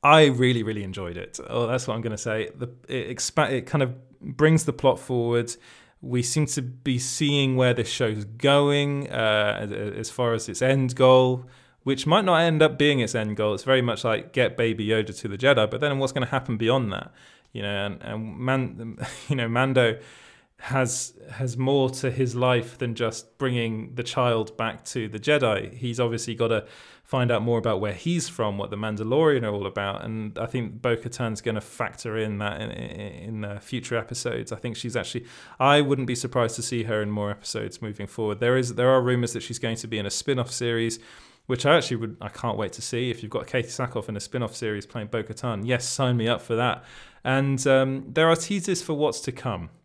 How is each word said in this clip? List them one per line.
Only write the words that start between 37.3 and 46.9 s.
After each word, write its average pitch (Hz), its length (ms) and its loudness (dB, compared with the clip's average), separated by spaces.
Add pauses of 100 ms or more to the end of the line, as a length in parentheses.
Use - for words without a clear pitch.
episodes - 500 -8
moving 104 240 -8
forward. 107 320 -4
There 123 180 4
is, 123 200 0
there 123 140 4
are 131 120 6
rumors 120 300 0
that 113 100 -6
she's - 160 -10
going 113 200 -4
to 110 100 -10
be 110 100 -4
in 101 80 -4
a 101 40 -2
spin-off 127 420 -2
series, 117 480 -2 (460)
which 127 200 -2
I 160 120 6
actually 127 180 -2
would, 110 240 -6
I 101 80 -10
can't 110 280 -4
wait 104 180 -4
to - 80 -12
see. 123 280 -2
If 113 140 -6
you've 104 80 -12
got - 160 -6
Katie 120 180 -2
Sackhoff 123 420 -6
in 107 80 -6
a 101 40 -6
spin-off 120 340 -6
series 107 320 -6
playing 110 220 -10
Bo-Katan, 110 580 -6
yes, 123 180 0
sign 127 320 0
me 113 120 2
up 120 120 0
for - 140 -4
that. 117 300 0 (400)